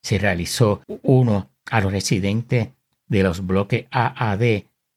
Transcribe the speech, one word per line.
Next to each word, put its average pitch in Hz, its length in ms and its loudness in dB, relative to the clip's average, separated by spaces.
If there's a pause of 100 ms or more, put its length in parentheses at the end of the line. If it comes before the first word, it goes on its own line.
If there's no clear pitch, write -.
se 104 160 -2
realizó 95 640 0 (220)
uno 117 480 2 (180)
a 113 120 2
los 98 100 0
residentes 104 760 -2 (380)
de 98 160 2
los 92 220 -2
bloques 98 460 0
A 117 400 -2
A 98 40 -2
D 110 300 0 (320)